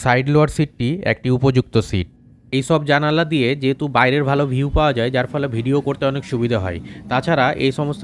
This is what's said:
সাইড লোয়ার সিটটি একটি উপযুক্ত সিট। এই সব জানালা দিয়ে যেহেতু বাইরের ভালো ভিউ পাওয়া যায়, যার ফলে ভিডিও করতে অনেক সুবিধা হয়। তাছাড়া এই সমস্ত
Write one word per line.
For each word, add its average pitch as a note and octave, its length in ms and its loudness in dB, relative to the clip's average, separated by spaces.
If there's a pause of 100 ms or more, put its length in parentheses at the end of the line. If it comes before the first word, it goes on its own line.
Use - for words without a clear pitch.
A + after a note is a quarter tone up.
সাইড B2+ 300 2
লোয়ার D3+ 220 4
সিটটি B2 340 -2 (220)
একটি - 160 -4 (100)
উপযুক্ত B2+ 380 2 (140)
সিট। F2+ 180 -2 (500)
এই C3+ 120 0
সব D#3 120 2 (100)
জানালা D3+ 320 2 (100)
দিয়ে C3 140 2 (140)
যেহেতু C3+ 240 0 (100)
বাইরের B2+ 340 2
ভালো C#3 140 2 (100)
ভিউ C3+ 140 0 (100)
পাওয়া D3+ 200 2
যায়, A#2 180 0
যার B2+ 160 0
ফলে C#3+ 240 -2
ভিডিও B2+ 220 0 (100)
করতে C#3 240 -4
অনেক C3+ 200 -6
সুবিধা A#2+ 320 0
হয়। F2 160 -6 (320)
তাছাড়া C#3 340 2 (200)
এই C3+ 140 2
সমস্ত D3 240 -4